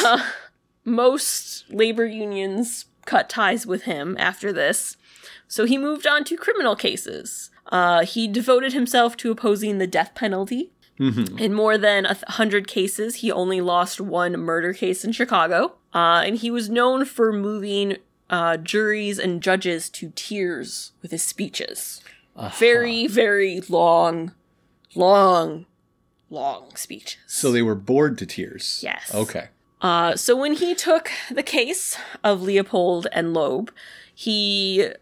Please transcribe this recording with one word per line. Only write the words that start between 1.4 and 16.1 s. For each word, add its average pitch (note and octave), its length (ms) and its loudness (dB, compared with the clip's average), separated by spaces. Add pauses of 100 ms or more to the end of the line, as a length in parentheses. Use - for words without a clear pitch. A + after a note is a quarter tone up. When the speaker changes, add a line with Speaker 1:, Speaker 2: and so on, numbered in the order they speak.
Speaker 1:
labor A3+ 360 2
unions G#3 800 -4 (200)
cut - 240 2
ties G#3+ 380 0
with F3+ 160 -4
him E3 360 -6
after F#3 320 -2
this. D#3 460 -2 (500)
So - 180 0
he B3+ 120 4
moved D4 300 -2
on D4 160 4
to E4+ 120 -6
criminal E4 400 -2
cases. - 760 -8 (160)
Uh, F3 380 4
he A3+ 220 -2
devoted B3 460 2
himself A#3+ 440 2
to A#3+ 120 -4
opposing G#3 480 0
the F#3 80 0
death F3+ 300 -2
penalty. G#3+ 560 -4 (280)
Speaker 2:
Mm-hmm. A#2 380 0
Speaker 1:
In G#3+ 160 0
more G#3+ 240 4
than G3+ 300 4
a F#3+ 80 0
th-, - 140 -14
hundred G3+ 380 0
cases, G#3 500 -2
he A3+ 140 -2
only F#3 300 0
lost F3 400 0
one F3 380 -2
murder E3 340 -2
case F#3 320 -2
in A3 60 -2
Chicago. F#3+ 640 2 (180)
Uh, E3+ 320 4